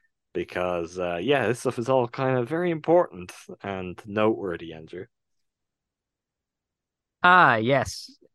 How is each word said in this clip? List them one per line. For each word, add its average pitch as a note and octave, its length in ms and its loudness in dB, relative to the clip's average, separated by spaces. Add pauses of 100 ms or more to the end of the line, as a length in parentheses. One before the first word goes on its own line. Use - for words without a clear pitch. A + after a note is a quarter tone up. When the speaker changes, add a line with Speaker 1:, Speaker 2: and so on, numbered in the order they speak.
(340)
Speaker 1:
because, F2 640 -4
uh, E2+ 240 -4
yeah, B2+ 240 0
this A#2+ 140 -2
stuff - 180 -4
is A#2+ 100 -4
all C3 200 2
kind C3 280 -2
of A#2+ 120 -2
very E3+ 220 -2
important D#3 640 0 (300)
and F#2 420 -8
noteworthy, G2 680 -2
Andrew. D#2+ 340 -16 (2250)
Speaker 2:
Ah, F3 340 8
yes, A#2+ 540 0 (240)